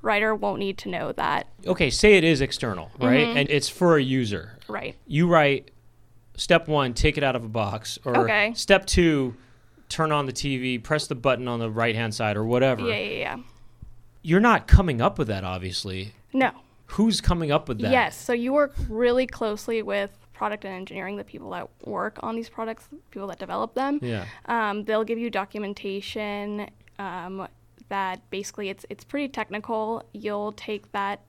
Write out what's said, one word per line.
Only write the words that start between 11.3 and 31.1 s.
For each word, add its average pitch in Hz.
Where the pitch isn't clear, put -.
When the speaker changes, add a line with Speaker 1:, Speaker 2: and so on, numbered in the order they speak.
Speaker 2:
on 120
the 113
right-hand 113
side," 107
or 107
whatever. 123
Speaker 1:
Yeah, 233
yeah, -
yeah. -
Speaker 2:
You're 165
not 220
coming 156
up -
with 139
that, 98
obviously. 92
Speaker 1:
No. 262
Speaker 2:
Who's 208
coming 165
up 147
with 117
that? -
Speaker 1:
Yes, 240
so -
you 240
work 285
really 240
closely 220
with 202
product 208
and 190
engineering, 190
the 202
people -
that 180
work 208
on 226
these 233
products, 226
the 294
people 202
that 180
develop 190
them. 277
Speaker 2:
Yeah. 113
Speaker 1:
Um, 214
they'll 220
give 226
you 233
documentation, 202
um, 185
that 190
basically 196
it's, 190
it's -
pretty 285
technical. 220
You'll 208
take 208
that 202